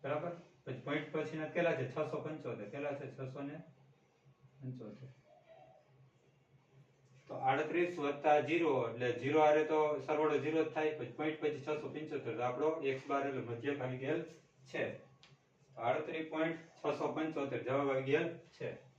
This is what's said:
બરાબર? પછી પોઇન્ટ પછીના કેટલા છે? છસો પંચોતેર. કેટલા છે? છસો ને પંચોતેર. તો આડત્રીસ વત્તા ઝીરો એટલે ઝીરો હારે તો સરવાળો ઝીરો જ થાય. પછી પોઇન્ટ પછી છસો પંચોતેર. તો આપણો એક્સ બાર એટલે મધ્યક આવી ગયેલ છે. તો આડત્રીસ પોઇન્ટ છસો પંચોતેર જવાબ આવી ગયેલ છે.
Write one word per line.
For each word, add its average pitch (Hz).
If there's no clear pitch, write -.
બરાબર? 165
પછી 135
પોઇન્ટ 147
પછીના 156
કેટલા 165
છે? 135
છસો 151
પંચોતેર. 120
કેટલા 143
છે? -
છસો 131
ને 147
પંચોતેર. 127
તો -
આડત્રીસ 156
વત્તા 147
ઝીરો 139
એટલે 120
ઝીરો 143
હારે 151
તો 151
સરવાળો 151
ઝીરો 156
જ -
થાય. 151
પછી 123
પોઇન્ટ 151
પછી 147
છસો 147
પંચોતેર. 143
તો 117
આપણો 151
એક્સ 135
બાર 139
એટલે 131
મધ્યક 120
આવી 127
ગયેલ 139
છે. -
તો 117
આડત્રીસ 156
પોઇન્ટ 160
છસો 143
પંચોતેર 143
જવાબ 139
આવી 131
ગયેલ 170
છે. -